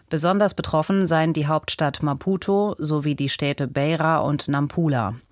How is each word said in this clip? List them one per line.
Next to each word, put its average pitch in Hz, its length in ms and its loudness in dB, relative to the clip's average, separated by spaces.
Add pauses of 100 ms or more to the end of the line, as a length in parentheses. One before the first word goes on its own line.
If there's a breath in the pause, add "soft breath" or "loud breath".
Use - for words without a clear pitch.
Besonders 180 460 2
betroffen 175 500 0
seien 160 280 2
die 151 120 0
Hauptstadt 151 560 -2
Maputo 190 760 0
sowie 147 340 -2
die 139 160 -2
Städte 143 380 -2
Beira 156 520 0
und 143 280 0
Nampula. 143 680 0 (180)